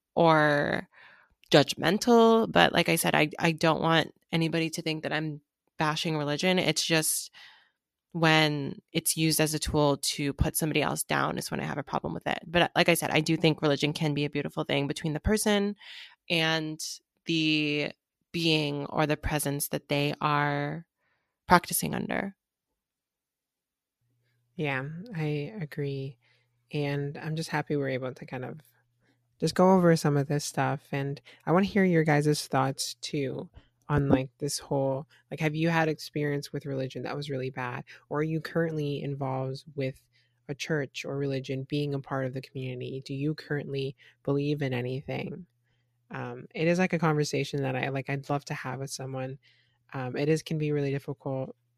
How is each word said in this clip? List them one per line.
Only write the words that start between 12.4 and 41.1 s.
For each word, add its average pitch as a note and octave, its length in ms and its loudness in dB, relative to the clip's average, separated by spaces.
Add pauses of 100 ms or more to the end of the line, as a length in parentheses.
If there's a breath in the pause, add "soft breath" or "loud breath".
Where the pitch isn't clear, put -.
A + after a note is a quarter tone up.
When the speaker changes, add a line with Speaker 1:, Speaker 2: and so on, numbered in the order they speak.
Speaker 1:
But E3 260 2
like F3 140 2
I F3 60 4
said, D#3 180 0
I - 80 2
do D#3+ 160 2
think D#3 260 2
religion D3 300 2
can D3+ 220 -2
be C#3+ 100 -2
a D3 60 -2
beautiful D#3 340 -6
thing C#3+ 240 -2
between D#3 240 -6
the D3 80 -4
person G#3 560 0 (540 loud breath)
and D#3+ 520 0 (440)
the D3+ 680 0 (400)
being D#3 540 0
or - 200 0
the D3+ 120 2
presence C#3+ 500 -2
that - 220 -6
they C#3+ 320 0
are D3 640 0 (600)
practicing - 480 2
under. - 420 -4 (2250)
Speaker 2:
Yeah, C#3 300 -2 (280)
I D3+ 460 -4
agree. C#3 560 -6 (560)
And C#3+ 460 -4
I'm D#3+ 180 -6
just D#3+ 140 -6
happy D3+ 260 -2
we're C#3 140 -2
able B2+ 240 -4
to - 120 -16
kind B2+ 200 -8
of D#3 160 -12 (800)
just D#3+ 140 0
go F#3 200 8
over E3+ 220 8
some D3 180 2
of C#3+ 120 2
this D3 180 -2
stuff. C3+ 480 -2
And C#3 260 -4 (260 loud breath)
I D3 60 0
wanna F#3 140 6
hear F#3+ 180 4
your E3+ 220 6
guys' D3 420 4
thoughts C3+ 540 0
too C#3+ 480 -4 (380 soft breath)
on, C#3+ 220 2
like, C3+ 300 4
this C#3+ 180 -4
whole, C3+ 500 -2 (220 soft breath)
like, D#3 100 -10
have D#3 140 0
you D#3+ 160 2
had E3 180 2
experience D3 640 -4
with C#3+ 140 -8
religion C3+ 380 -6
that C3+ 120 -6
was D3 140 -6
really C3 220 -4
bad? B2+ 320 -8 (260 loud breath)
Or D3 120 0
are - 20 0
you D#3+ 180 -2
currently D#3 640 -2
involved C3+ 600 -4 (120)
with C3+ 260 -4 (480)
a C#3+ 60 -8
church D3 500 -4
or C#3 100 -6